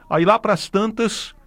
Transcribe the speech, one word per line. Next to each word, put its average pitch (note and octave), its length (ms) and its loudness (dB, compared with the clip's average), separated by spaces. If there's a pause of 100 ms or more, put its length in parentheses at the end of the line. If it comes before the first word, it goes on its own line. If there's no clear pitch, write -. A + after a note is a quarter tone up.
Aí D#3+ 160 2
lá G#3 120 4
pras G#3 300 -2
tantas, A3 680 -2 (140)